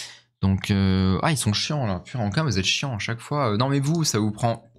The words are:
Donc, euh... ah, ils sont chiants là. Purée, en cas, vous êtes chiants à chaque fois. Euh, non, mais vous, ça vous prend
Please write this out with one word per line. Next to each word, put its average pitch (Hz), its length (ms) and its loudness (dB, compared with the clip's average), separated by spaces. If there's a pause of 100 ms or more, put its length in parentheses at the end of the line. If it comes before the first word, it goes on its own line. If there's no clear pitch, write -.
(420)
Donc, 95 280 2
euh... 95 520 4
ah, 160 80 2
ils 135 80 0
sont 104 160 0
chiants 143 320 -2
là. 90 140 -4
Purée, - 220 -8
en 101 80 0
cas, 156 120 0
vous 113 160 0
êtes - 60 0
chiants 139 300 -2
à 101 40 -6
chaque 117 220 -6
fois. 139 320 0
Euh, 101 40 2
non, 131 140 2
mais 139 100 2
vous, 156 240 0
ça 117 140 0
vous 107 140 2
prend - 460 -2